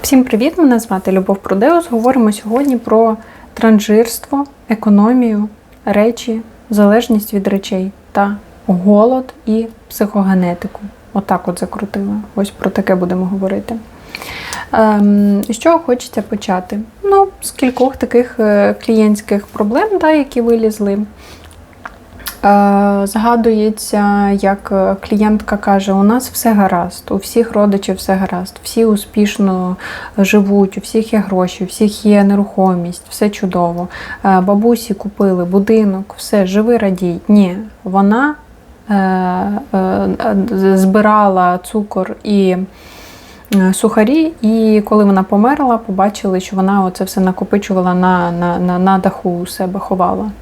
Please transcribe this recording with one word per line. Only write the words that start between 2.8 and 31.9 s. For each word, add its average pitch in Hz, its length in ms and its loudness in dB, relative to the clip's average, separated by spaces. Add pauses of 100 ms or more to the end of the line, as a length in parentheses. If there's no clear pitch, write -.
транжирство, 226 920 2 (240)
економію, 214 800 2 (360)
речі, 220 560 0 (280)
залежність 214 640 2
від 196 140 -2
речей 196 440 -4 (200)
та 202 240 0 (320)
голод 208 680 2 (120)
і 226 200 0 (240)
психогенетику. 190 920 -2 (340)
Отак 196 340 -2
от 180 120 -6
закрутила. 202 560 -6 (200)
Ось 202 140 -2
про - 200 -4
таке 196 260 0
будемо 185 300 -2
говорити. 196 500 -4 (960)
Ем, 208 760 4
з 233 80 -4
чого 330 220 2
хочеться 247 420 -4
почати? 202 580 -6 (240)
Ну, 392 240 4 (140)
з - 100 -10
кількох 262 440 0
таких, 247 440 0
е, 208 360 2 (100)
клієнтських 214 640 0
проблем, 254 420 -2 (120)
да, 311 100 4
які 277 300 0
вилізли. 214 580 0 (1500)
Е, 202 640 2
згадується, 214 1200 0
як, 196 420 -2
е, 190 240 0 (140)
клієнтка 214 480 0
каже: 196 360 0
"У 196 100 2
нас 233 260 2
все - 240 -2
гаразд, 185 580 0
у 202 40 -2
всіх 233 380 -2
родичів 196 420 0
все 190 180 -4
гаразд, 185 500 -4
всі 226 220 0
успішно 202 920 0 (420)
живуть, 196 600 2
у 202 40 -8
всіх 220 320 -4
є 214 60 2
гроші, 185 440 -2
у 180 40 -6
всіх 208 380 -2